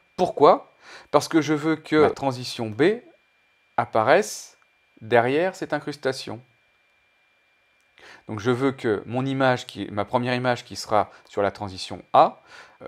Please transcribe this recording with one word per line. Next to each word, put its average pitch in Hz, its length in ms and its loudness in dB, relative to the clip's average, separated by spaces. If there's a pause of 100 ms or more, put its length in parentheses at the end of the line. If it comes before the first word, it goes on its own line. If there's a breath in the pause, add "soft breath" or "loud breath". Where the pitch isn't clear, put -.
(160 soft breath)
Pourquoi ? 185 560 4 (380 loud breath)
Parce 143 180 2
que 160 140 2
je 143 100 -2
veux 156 240 -2
que 156 200 -2
la 151 140 6
transition 123 600 -6
B 170 300 2 (760)
apparaisse 123 800 0 (440)
derrière 127 520 2
cette 151 200 -8
incrustation. 135 680 -6 (1900 loud breath)
Donc 110 140 -8
je 110 100 0
veux 131 220 0
que 120 340 -2
mon 123 180 -4
image, 131 420 0
qui, - 240 -10
ma 104 140 -4
première 123 300 -2
image 123 300 -2
qui 98 120 -16
sera 104 340 0 (180 loud breath)
sur - 140 -4
la 98 80 0
transition 95 520 -10 (100)
A, 165 280 4 (420 loud breath)
euh, - 60 -16